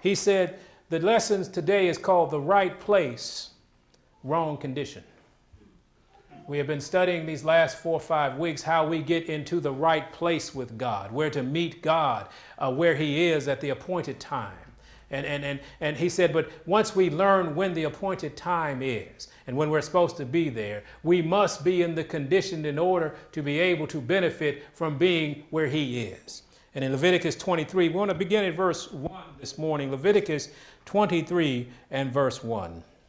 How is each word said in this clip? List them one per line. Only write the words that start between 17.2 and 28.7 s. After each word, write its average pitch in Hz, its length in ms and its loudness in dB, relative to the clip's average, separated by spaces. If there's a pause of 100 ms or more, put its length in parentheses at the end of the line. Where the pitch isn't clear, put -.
when 185 180 0
the 160 120 -2
appointed 175 520 -4
time 156 460 -2
is 113 460 -6 (180)
and 123 100 -6
when 151 140 0
we're 151 100 2
supposed 170 380 2
to 139 80 -6
be 151 240 0
there, 104 340 -6 (180)
we 175 200 4
must 175 420 2
be 180 160 2
in 170 140 2
the 160 100 -2
condition 156 640 -2
in 147 120 -4
order 170 360 0 (180)
to 156 100 -6
be 143 160 -2
able 170 280 2
to 147 160 -6
benefit 151 640 0 (100)
from 160 240 -4
being 156 500 2
where 156 180 0
he 127 340 -2
is. - 420 -12 (320)
And 135 100 -4
in 131 80 0
Leviticus 170 440 2
twenty-three, 170 520 0
we 160 60 -2
want 196 160 0
to 180 40 0
begin 196 300 0
in 180 80 0
verse 175 400 -2